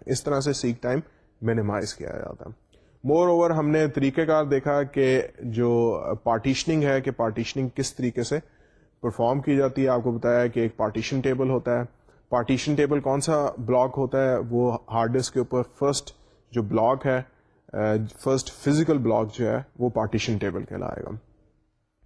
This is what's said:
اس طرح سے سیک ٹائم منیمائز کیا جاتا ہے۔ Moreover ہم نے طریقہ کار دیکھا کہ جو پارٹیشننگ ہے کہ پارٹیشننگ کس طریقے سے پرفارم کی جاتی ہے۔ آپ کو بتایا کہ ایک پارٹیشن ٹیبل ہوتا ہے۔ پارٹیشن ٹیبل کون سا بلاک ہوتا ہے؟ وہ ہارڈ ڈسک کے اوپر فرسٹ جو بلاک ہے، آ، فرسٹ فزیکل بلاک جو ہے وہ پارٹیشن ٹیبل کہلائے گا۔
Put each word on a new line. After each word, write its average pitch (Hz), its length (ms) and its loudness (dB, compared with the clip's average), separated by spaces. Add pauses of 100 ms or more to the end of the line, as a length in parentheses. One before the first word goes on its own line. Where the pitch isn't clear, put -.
اس - 180 -2
طرح 143 160 0
سے 139 140 0
سیک 120 280 -2
ٹائم 127 180 0 (420)
منیمائز 107 520 -2
کیا - 160 -12
جاتا - 360 -12
ہے۔ - 240 -20 (440)
Moreover 170 440 4
ہم 151 120 0
نے 156 180 2
طریقہ 139 340 0
کار 156 240 2
دیکھا 143 380 0
کہ 131 380 2 (180)
جو 117 640 2 (220)
پارٹیشننگ 135 600 0
ہے 135 180 2
کہ 131 100 -4
پارٹیشننگ 117 640 -2
کس - 180 -4
طریقے 120 300 -2
سے - 160 -2 (640)
پرفارم 123 400 0
کی 143 140 2
جاتی 135 280 2
ہے۔ 131 60 4
آپ 123 140 2
کو 123 80 0
بتایا 120 360 2
کہ 117 120 -2
ایک 113 180 0
پارٹیشن 110 440 -2
ٹیبل 131 280 0
ہوتا 120 300 0
ہے۔ 120 40 -2 (460)
پارٹیشن 131 460 0
ٹیبل 143 240 2
کون 139 220 0
سا 147 360 0
بلاک 127 400 2
ہوتا 131 340 0
ہے؟ 123 60 2 (120)
وہ 120 280 2 (140)
ہارڈ 113 260 0
ڈسک 127 160 -4
کے 131 60 -2
اوپر 123 220 0 (180)
فرسٹ 139 340 -2 (380)
جو 117 100 0
بلاک 113 440 0
ہے، 127 160 0 (520)
آ، - 40 -6 (420)
فرسٹ 131 320 -2
فزیکل 151 460 2
بلاک 110 360 0
جو 113 160 -2
ہے 117 80 0 (220)
وہ 123 100 0
پارٹیشن 110 480 -2
ٹیبل 98 260 -4
کہلائے - 400 -8
گا۔ - 60 -10 (960)